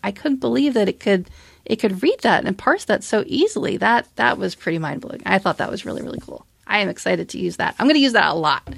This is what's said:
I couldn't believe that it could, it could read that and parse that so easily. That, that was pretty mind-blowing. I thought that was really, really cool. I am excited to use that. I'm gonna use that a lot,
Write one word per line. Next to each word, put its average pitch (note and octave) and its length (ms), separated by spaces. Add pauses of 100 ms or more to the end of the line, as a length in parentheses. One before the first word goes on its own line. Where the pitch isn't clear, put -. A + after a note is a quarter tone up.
I G3+ 80
couldn't C4+ 280
believe B3+ 340
that G#3 120
it G3+ 140
could, F#3+ 300 (340)
it A3 120
could F#3+ 260
read A4+ 180
that - 240
and F#3+ 140
parse E4 260
that G#3 180
so G#3+ 240
easily. C4 520
That, A3 280 (100)
that A#3+ 200
was F#3+ 180
pretty E3 240
mind-blowing. - 460
I F#3+ 140
thought F#3+ 180
that - 140
was - 160
really, - 160
really - 180
cool. - 240 (220)
I G#3 140
am F#3+ 100
excited F3+ 400
to F3+ 80
use F3+ 180
that. - 220
I'm A#3 80
gonna D4+ 140
use C4+ 120
that F#3 200
a - 20
lot, D3+ 440